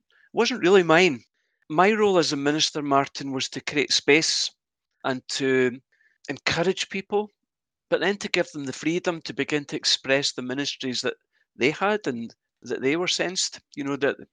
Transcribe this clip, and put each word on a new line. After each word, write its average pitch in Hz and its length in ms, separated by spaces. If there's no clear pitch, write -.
wasn't 233 300
really 185 200
mine. 160 400
My 180 240
role 208 260
as 143 140
a 147 40
minister, 147 460
Martin, 139 500
was 131 180
to 135 100
create - 320
space - 580
and 131 240
to 131 500
encourage - 600
people, 208 420
but 170 100
then 196 180
to 208 100
give - 240
them 143 120
the 131 80
freedom 170 500
to 127 120
begin 143 320
to 156 100
express 139 560
the 131 100
ministries 131 600
that 127 120
they 117 140
had 208 360
and 117 280
that 120 200
they 139 140
were 175 120
sensed, - 520
you 143 80
know, 139 120
that 131 200